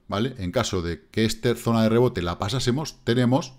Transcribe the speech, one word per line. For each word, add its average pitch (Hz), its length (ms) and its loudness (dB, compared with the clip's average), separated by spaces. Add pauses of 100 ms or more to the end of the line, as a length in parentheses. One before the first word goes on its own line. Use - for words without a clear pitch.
¿vale? 117 300 -2
En 90 120 -6
caso 101 320 -2
de 85 300 -6
que 110 120 0
esta 113 300 0
zona 113 300 2
de 110 40 4
rebote 120 320 2
la 87 200 -4
pasásemos, 127 640 -4
tenemos 123 540 2